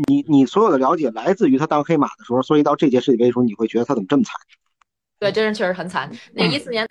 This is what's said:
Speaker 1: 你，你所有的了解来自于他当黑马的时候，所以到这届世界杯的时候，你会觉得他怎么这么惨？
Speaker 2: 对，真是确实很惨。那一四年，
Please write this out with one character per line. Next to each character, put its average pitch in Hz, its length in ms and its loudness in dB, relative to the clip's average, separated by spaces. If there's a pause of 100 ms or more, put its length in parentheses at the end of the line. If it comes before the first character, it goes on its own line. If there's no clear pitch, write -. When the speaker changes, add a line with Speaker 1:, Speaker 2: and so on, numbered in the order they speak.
Speaker 1:
你， 143 200 2
你 139 180 4
所 202 160 2
有 220 80 4
的 139 80 2
了 131 160 2
解 147 160 -2
来 120 240 -2
自 185 160 2
于 131 80 4
他 156 80 -2
当 151 160 0
黑 165 140 0
马 139 100 2
的 - 180 -12
时 - 80 -8
候， 127 80 0
所 151 160 2
以 147 60 4
到 147 140 0
这 156 120 2
届 123 120 2
世 139 100 0
界 113 80 2
杯 117 60 2
的 123 80 4
时 120 40 -2
候， 123 60 0
你 117 120 0
会 113 120 -4
觉 110 140 -2
得 120 40 -2
他 143 80 -2
怎 117 80 -2
么 92 80 -8
这 147 80 2
么 - 60 2
惨？ - 100 -6 (880)
Speaker 2:
对， 202 140 -2
真 214 120 0
是 214 80 -2
确 214 140 -4
实 185 60 -2
很 180 160 -8
惨。 143 200 -6 (260)
那 180 100 -2
一 175 120 0
四 277 140 -10
年， 226 200 -4